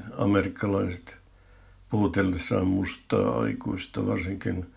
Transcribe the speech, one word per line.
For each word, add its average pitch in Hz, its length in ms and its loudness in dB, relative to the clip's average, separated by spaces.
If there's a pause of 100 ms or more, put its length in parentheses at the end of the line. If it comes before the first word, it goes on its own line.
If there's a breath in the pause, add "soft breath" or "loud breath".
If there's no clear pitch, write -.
(180)
amerikkalaiset 98 960 0 (760 soft breath)
puhutellessaan 95 760 2
mustaa 92 760 0
aikuista, - 680 -4
varsinkin 92 600 -2 (100)